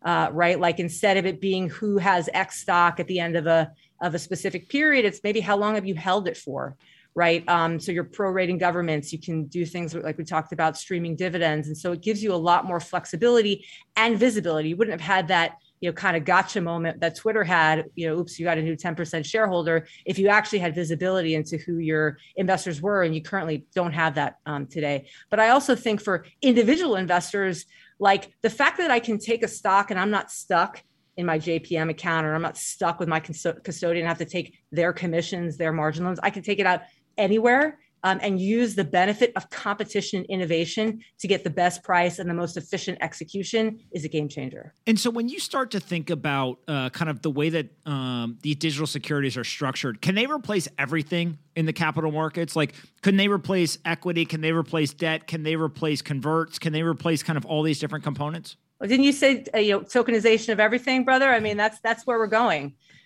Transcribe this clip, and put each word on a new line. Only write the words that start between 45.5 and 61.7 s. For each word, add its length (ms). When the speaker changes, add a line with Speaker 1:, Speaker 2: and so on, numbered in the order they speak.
Speaker 2:
to 80
think 300
about, 580
uh, 220
kind 200
of 120
the 100
way 180
that, 200
um, 560
these 160
digital 280
securities 520
are 80
structured, 560
can 120
they 120
replace 420
everything 600
in 100
the 80
capital 380
markets? 460
Like, 180
can 140
they 140
replace 560
equity? 400
Can 160
they 100
replace 420
debt? 320
Can 180
they 120
replace 460
converts? 580
Can 140
they 100
replace 400
kind 140
of 80
all 180
these 160
different 240
components? 540
Speaker 1:
Well, 100
didn't 160
you 80
say, 400
uh, 60
you 120
know, 80
tokenization 720
of 100
everything, 460
brother? 240
I 100
mean, 160
that's, 240